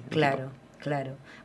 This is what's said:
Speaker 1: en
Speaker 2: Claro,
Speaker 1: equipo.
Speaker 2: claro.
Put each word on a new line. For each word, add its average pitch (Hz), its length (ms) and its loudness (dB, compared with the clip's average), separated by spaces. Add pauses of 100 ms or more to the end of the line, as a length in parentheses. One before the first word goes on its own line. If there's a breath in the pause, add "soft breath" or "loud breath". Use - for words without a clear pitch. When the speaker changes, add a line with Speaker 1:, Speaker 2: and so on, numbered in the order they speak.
Speaker 1:
en - 40 -12
Speaker 2:
Claro, 143 340 4
Speaker 1:
equipo. 135 80 -8 (280)
Speaker 2:
claro. 139 320 -2 (340 soft breath)